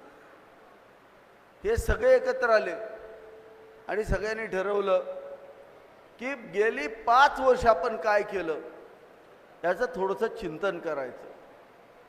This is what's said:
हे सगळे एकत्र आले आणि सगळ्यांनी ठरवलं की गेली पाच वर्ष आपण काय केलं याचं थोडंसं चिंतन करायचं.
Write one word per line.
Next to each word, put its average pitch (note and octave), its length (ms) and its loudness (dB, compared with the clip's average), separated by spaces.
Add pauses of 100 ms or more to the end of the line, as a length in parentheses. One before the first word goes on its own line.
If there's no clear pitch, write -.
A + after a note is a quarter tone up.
(1600)
हे A3 120 0
सगळे A3 400 4
एकत्र B3 340 0
आले G3 240 4 (1160)
आणि G#3 160 -2
सगळ्यांनी G#3+ 420 -2
ठरवलं F#3+ 560 0 (1160)
की C4 160 -6
गेली A3+ 520 -2 (160)
पाच C4+ 380 6
वर्ष B3 260 4
आपण A3 300 4
काय G#3 260 2
केलं E3 380 -4 (1040)
याचं F#3 300 0
थोडंसं G3 420 -2
चिंतन F3 420 -4
करायचं. C#3 520 -8 (800)